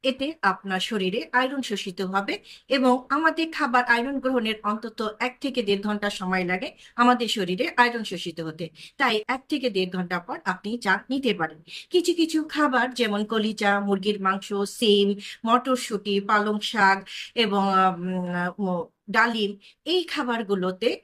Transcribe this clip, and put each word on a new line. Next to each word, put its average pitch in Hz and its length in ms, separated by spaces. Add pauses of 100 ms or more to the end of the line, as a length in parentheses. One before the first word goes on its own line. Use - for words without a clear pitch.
এতে 269 240 (140)
আপনার 185 400
শরীরে 185 380 (140)
আয়রন 262 280
শোষিত 196 400
হবে 196 320 (360)
এবং 254 240 (160)
আমাদের 320 420
খাবার 247 340
আয়রন 240 340
গ্রহণের 226 440
অন্তত 220 360 (200)
এক 247 220
থেকে 254 220
দেড় 202 180
ঘন্টা 208 280
সময় 185 360
লাগে 185 240 (260)
আমাদের 240 320
শরীরে 185 380 (120)
আয়রন 233 260
শোষিত 175 360
হতে। 160 260 (320)
তাই 240 180 (120)
এক 262 220
থেকে 262 200
দেড় 185 220
ঘন্টা 180 280
পর 254 260
আপনি 190 320
চা 202 160 (160)
নিতে 269 240
পারেন। 156 260 (300)
কিছু 349 240
কিছু 320 260 (100)
খাবার, 262 440
যেমন 208 320
কলিজা, 214 540
মুরগির 202 420
মাংস, 190 260 (220)
সিম, 202 380 (380)
মটরশুঁটি, 233 760
পালং 208 400
শাক 196 360 (380)
এবং, 202 280 (920)
উম, 180 260 (280)
ডালিম, 220 420 (340)
এই 349 180
খাবারগুলোতে 226 840 (140)